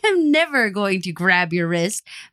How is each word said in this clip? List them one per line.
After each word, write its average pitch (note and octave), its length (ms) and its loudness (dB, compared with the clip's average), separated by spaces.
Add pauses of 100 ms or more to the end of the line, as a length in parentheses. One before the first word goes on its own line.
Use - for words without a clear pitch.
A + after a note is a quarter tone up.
am E4+ 240 2
never D4 380 2
going G3 340 -2
to F3+ 80 -6
grab F3+ 420 0
your F3 140 0
wrist F3 360 -2 (300)